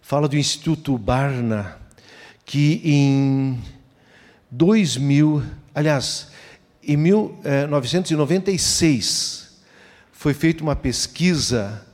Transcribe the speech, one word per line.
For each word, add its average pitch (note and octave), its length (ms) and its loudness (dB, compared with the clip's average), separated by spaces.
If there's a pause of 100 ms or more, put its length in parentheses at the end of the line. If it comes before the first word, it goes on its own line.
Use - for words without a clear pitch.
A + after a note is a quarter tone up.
fala D3 280 0
do C#3 100 0
Instituto D3 580 -2
Barna, A#2+ 800 -2 (720)
que D3 340 2
em C3+ 800 2 (880)
dois E3 460 2
mil, C#3+ 460 2 (320)
aliás, D3+ 540 -2 (540)
em D3+ 140 0
mil, F#3+ 480 2
eh, C#3+ 220 0
novecentos D3 440 -2
e D#3+ 60 0
noventa F3 340 0
e F#3 80 0
seis, - 1000 -2 (520)
foi - 200 -2
feita D#3+ 300 0
uma D3+ 120 0
pesquisa B2 1200 -2